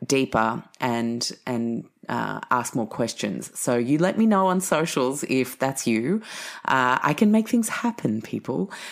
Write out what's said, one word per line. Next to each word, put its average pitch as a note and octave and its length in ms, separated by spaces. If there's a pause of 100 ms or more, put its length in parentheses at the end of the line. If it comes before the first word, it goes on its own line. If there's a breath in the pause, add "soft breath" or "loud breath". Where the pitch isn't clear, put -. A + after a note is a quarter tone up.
deeper A#2+ 560 (200)
and, A#2 500 (160)
and, A#2 380 (240)
uh, G#2+ 320 (100)
ask A#2+ 240
more A#2 100
questions. G#2+ 720
So B2 200
you B2 200
let F3+ 200
me A3+ 80
know G3 220
on F#3 120
socials C#3+ 720
if B2+ 280
that's C3 300
you. B2 340 (440 loud breath)
Uh, B2+ 360
I G3 120
can G#3 180
make A3 160
things A#3 220
happen, A#2+ 520
people. - 520 (180 loud breath)